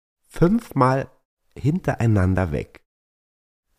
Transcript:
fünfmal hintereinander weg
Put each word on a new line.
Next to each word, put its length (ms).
fünfmal 840
hintereinander 920
weg 320